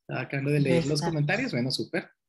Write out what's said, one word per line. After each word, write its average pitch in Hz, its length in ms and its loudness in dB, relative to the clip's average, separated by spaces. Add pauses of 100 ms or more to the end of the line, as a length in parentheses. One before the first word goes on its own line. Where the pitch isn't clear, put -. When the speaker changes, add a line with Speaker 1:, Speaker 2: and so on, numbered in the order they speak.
Speaker 1:
Estaba 131 200 -6
acabando 135 300 -2
de 147 80 4
leer 139 260 4
los 147 160 0
Speaker 2:
Gracias. 170 80 -2
Speaker 1:
comentarios. 180 440 0
Bueno, 127 180 0
súper. - 380 -4 (200)